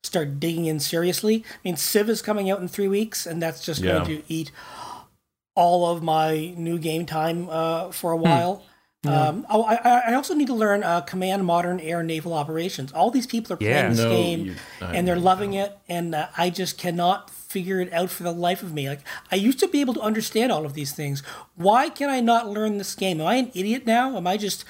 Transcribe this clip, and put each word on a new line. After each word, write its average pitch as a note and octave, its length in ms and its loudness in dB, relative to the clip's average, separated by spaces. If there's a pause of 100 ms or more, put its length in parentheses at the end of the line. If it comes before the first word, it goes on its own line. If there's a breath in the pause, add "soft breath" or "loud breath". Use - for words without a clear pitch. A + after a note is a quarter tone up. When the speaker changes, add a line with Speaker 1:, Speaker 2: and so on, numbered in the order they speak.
Speaker 1:
start C#3+ 380 -2
digging E3+ 240 -2
in D#3 160 0
seriously. F3+ 640 0
I - 160 -16
mean, F3 140 -4
Civ G#3 320 2
is G#3+ 140 0
coming G3+ 280 0
out G3 100 0
in F3+ 80 -6
three G3+ 200 -2
weeks, G#3 380 -2
and E3+ 160 -4
that's E3 200 -6
just D#3+ 200 -4
Speaker 2:
Yeah. F#3 160 2
Speaker 1:
going E3+ 80 0
to D3+ 160 -6 (100)
eat D#3+ 180 -6 (1040 loud breath)
all F3 360 4
of E3 120 -2
my D#3+ 540 0
new E3+ 220 -4
game D#3+ 260 -2
time, E3 460 -2
uh, E3 420 -2
for E3+ 200 -2
a E3 40 2
Speaker 3:
Hmm. E3 60 -2
Speaker 1:
while. E3+ 400 2 (400 soft breath)
Speaker 3:
Yeah. D#3 260 2
Speaker 1:
Um, F3+ 200 -4
oh, A3 140 4
I, A3 140 2
I, B3 220 6 (120)
I A#3+ 40 4
also C#4+ 200 0
need D4 140 2
to C4 60 -2
learn, G#3 280 2
uh, E3+ 180 0
Command F#3 460 -2
Modern F3 340 2
Air E3 220 -4
Naval E3 320 -4
Operations. D#3 580 -4
All F#3 180 4
these B3 160 0
people A3+ 280 -4
are - 20 -6
playing - 180 2
Speaker 3:
Yeah. C3+ 140 4
Speaker 1:
this A#2 100 4
Speaker 2:
No, A#2 120 4
Speaker 1:
game, E3+ 360 2
Speaker 2:
you, F#2 80 -6 (280 loud breath)
I F2+ 120 -6
Speaker 1:
and F3 140 0
they're F3 80 2
Speaker 2:
know. F3 60 0
Speaker 1:
loving G3 320 2
it, G3+ 220 -4 (120)
and, E3+ 260 -4
uh, D3+ 120 -2 (100)
I F3 140 2
just F3+ 260 -6
cannot F3 540 0
figure F#3+ 500 -4
it F3+ 140 -4
out F3+ 160 0
for - 140 -10
the F3 80 -2
life F3 300 0
of E3+ 120 -10
me. C#3 160 -4
Like, C#3+ 100 -8 (320 loud breath)
I F#3 40 2
used G#3+ 240 2
to F#4+ 80 4
be C#4+ 120 2
able B3+ 140 2
to D4+ 60 -4
understand A3 520 0
all D#3 140 0
of C#3+ 80 -8
these C#3+ 180 -6
things. C#3 300 -4 (340 loud breath)
Why A3 320 6
can C#4+ 220 -2
I C4 100 0
not A#3 300 4
learn G#3+ 280 -2
this G3 160 -8
game? F3+ 280 0
Am D#3+ 40 0
I A3 100 4
an B3+ 180 0
idiot G#3+ 320 -2
now? A#3+ 320 2
Am F3 80 -2
I F#3+ 100 2
just G#3 340 -4